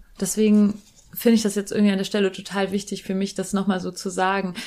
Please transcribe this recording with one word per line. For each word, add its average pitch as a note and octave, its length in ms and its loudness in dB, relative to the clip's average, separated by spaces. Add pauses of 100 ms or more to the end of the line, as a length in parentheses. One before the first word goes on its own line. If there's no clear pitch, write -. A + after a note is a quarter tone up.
(200)
deswegen G#3 600 4 (320)
finde A#3 220 4
ich A3 80 4
das G3+ 120 0
jetzt G3+ 160 -4
irgendwie G#3 200 4
an F#3+ 60 0
der F#3+ 80 -2
Stelle G3 260 0
total F#3+ 400 -4
wichtig G3 320 -6
für F#3+ 120 -4
mich, F#3+ 200 -2
das F#3 180 -6
nochmal F#3+ 260 0
so F3+ 120 -8
zu F3+ 180 -8
sagen. F#3 440 -2 (140)